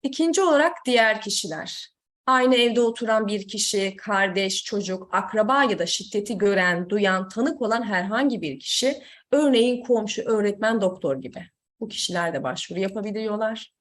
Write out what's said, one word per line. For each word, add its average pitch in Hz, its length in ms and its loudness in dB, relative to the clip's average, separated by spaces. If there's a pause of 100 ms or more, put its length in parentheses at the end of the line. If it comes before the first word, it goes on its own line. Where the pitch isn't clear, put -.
İkinci 320 380 0
olarak 330 440 4
diğer 220 360 2
kişiler. - 640 -8 (380)
Aynı 254 300 4
evde 240 260 4
oturan 226 460 0
bir 202 200 -4
kişi, 196 480 -2
kardeş, 196 680 -2
çocuk, 185 480 -6
akraba 220 520 2
ya 208 160 0
da 175 60 0
şiddeti 202 520 -4
gören, 180 520 2
duyan, 190 400 2
tanık 269 320 -2
olan 226 220 0
herhangi 208 580 -2
bir 143 180 -6
kişi, - 440 -2 (280)
örneğin 247 520 4
komşu, 220 380 0
öğretmen, 214 600 0
doktor 180 340 0
gibi. 131 300 -12 (340)
Bu 220 80 -8
kişiler 175 460 -4
de - 100 -4
başvuru 135 360 -6
yapabiliyorlar. 214 1000 -4